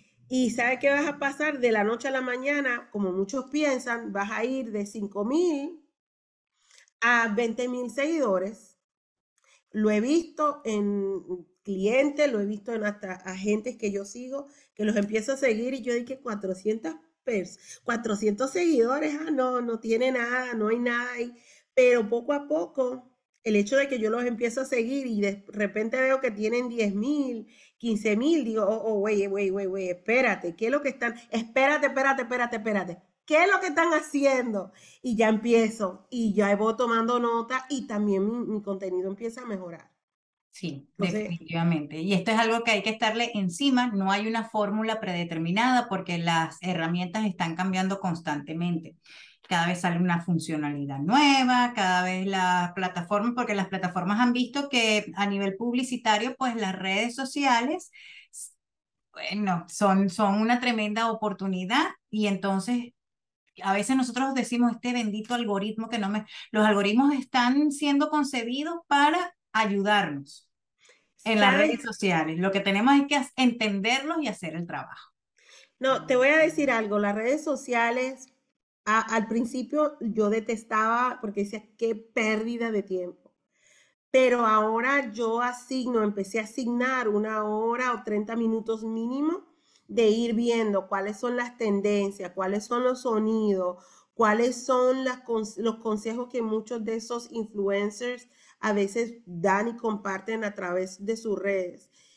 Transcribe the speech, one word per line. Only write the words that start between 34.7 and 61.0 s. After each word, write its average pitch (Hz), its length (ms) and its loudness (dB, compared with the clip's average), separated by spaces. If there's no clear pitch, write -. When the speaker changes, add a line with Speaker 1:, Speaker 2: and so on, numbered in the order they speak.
Speaker 1:
Y 240 140 -2
ya 220 120 6
empiezo, 220 800 2
y 226 240 0
ya 202 220 4
voy 214 200 2
tomando 233 420 2
nota, 240 500 -2
y 247 180 -4
también 208 440 0
mi, 240 160 -4
mi 214 160 -4
contenido 190 460 -4
empieza 233 340 -8
a 247 40 -16
mejorar. 185 440 -10
Speaker 2:
Sí, 139 420 -12
Speaker 1:
Entonces 202 320 -2
Speaker 2:
definitivamente. 165 760 -2
Y 190 140 0
esto 185 160 6
es 220 80 4
algo 226 240 4
que 233 80 2
hay 202 140 2
que 220 60 0
estarle 226 440 -2
encima, 247 540 2
no 196 240 0
hay 208 160 0
una 226 200 -2
fórmula 214 520 -2
predeterminada 185 880 0
porque 175 280 -4
las 165 460 0
herramientas 175 640 -2
están 170 300 -2
cambiando 190 420 0
constantemente. 160 1000 -4
Cada 170 180 0
vez 175 140 -2
sale 170 180 0
una 175 260 2
funcionalidad 147 760 -2
nueva, 254 720 4
cada 185 300 2
vez 185 220 -2
las 180 460 0
plataformas, 190 600 -2
porque 226 220 -2
las 190 120 0
plataformas 185 520 -2
han 247 120 4
visto 254 360 -2
que 214 480 2
a 202 100 0
nivel 196 300 -2
publicitario, 240 840 -2
pues 254 160 0
las 196 240 -2
redes 196 380 -2
sociales, 269 760 0
bueno, 185 560 -4
son, 196 400 4
son 202 320 2
una 240 200 2
tremenda 226 500 0